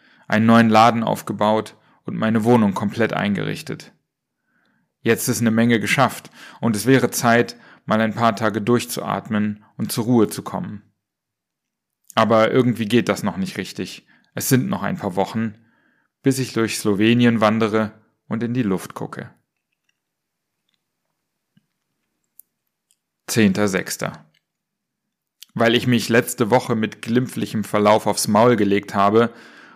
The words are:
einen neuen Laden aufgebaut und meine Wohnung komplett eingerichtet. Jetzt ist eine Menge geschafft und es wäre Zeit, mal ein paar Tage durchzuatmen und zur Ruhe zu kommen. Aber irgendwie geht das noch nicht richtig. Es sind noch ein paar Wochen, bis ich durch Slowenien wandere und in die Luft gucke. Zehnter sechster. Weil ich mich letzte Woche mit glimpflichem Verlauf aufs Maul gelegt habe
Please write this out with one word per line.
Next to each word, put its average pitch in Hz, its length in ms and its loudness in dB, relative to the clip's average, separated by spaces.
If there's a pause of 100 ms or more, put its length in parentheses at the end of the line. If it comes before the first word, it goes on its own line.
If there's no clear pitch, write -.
(280)
einen 110 200 2
neuen 117 240 6
Laden 113 320 4
aufgebaut 107 720 -4 (260)
und - 140 -10
meine 110 260 -2
Wohnung 113 300 4
komplett 104 400 -2
eingerichtet. 101 800 -6 (1080)
Jetzt 117 260 0
ist 120 120 -2
eine 117 120 0
Menge 117 280 2
geschafft 123 520 -2 (280)
und 117 160 -2
es 101 120 -6
wäre 127 240 4
Zeit, 117 440 0 (300)
mal 110 160 0
ein 110 140 -2
paar 113 200 2
Tage 107 240 -2
durchzuatmen 104 1040 -4 (140)
und 110 140 -6
zur 117 140 -4
Ruhe 117 220 4
zu - 140 -8
kommen. 95 400 -10 (1300)
Aber 110 340 4
irgendwie 120 380 0
geht 110 200 2
das 98 140 -2
noch 95 160 -6
nicht 95 200 -6
richtig. - 500 -10 (260)
Es - 160 -6
sind 131 180 2
noch 123 140 -4
ein 101 160 -4
paar 95 180 -6
Wochen, 110 480 -4 (600)
bis 131 160 2
ich 123 140 -6
durch 113 260 -2
Slowenien 113 600 2
wandere 110 640 0 (260)
und 117 140 -8
in 120 140 -6
die 127 80 -2
Luft 95 320 -4
gucke. - 360 -14 (4000)
Zehnter 104 400 2
sechster. - 580 -8 (1300)
Weil 117 220 2
ich 117 100 0
mich 120 240 0
letzte 117 400 2
Woche 123 260 2
mit 110 280 -6
glimpflichem 113 600 -4
Verlauf 104 440 2
aufs - 200 -2
Maul 113 280 4
gelegt 101 400 0
habe 107 360 2 (440)